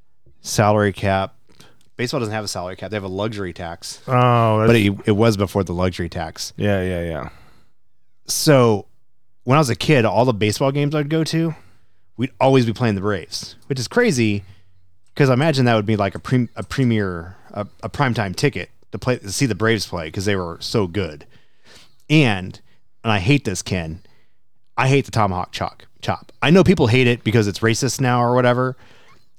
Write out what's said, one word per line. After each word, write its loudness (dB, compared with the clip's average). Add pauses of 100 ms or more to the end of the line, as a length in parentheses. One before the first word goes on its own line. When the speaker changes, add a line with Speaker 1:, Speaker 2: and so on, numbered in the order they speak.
(420)
Speaker 1:
Salary 2
cap. -2 (640)
Baseball -4
doesn't -4
have -6
a -10
salary -8
cap. -12
They -4
have -4
a -8
luxury -6
tax. -14
Speaker 2:
Oh, 4
that's 2
Speaker 1:
But 2
it, 2 (140)
it 4
was 2
before -2
the -8
luxury -4
tax. -10
Speaker 2:
Yeah, -2
yeah, -4
yeah. -8 (960)
Speaker 1:
So 2 (580)
when 2
I 6
was 2
a -2
kid, 2
all 4
the 2
baseball 0
games -2
I'd -2
go 0
to, -2 (640)
we'd -2
always 6
be 0
playing 0
the -4
Braves, -6 (120)
which -4
is -6
crazy 2 (720)
'cause 4
I 4
imagine 2
that 4
would 0
be, 2
like, 0
a -12
pre-, 0
a -10
premier, -2 (160)
a, -8 (160)
a -8
primetime -2
ticket -8 (220)
to -10
play, -2
to -12
see -2
the -2
Braves 0
play -8
'cause -6
they 0
were -6
so -2
good. -8 (840)
And, 2 (440)
and 0
I 2
hate 2
this, -4
Ken, -6 (760)
I 2
hate 2
the -18
tomahawk -2
chop, -8 (200)
chop. -6 (100)
I 4
know 8
people 4
hate 4
it 0
because 4
it's -4
racist 0
now 2
or 2
whatever, 2 (600)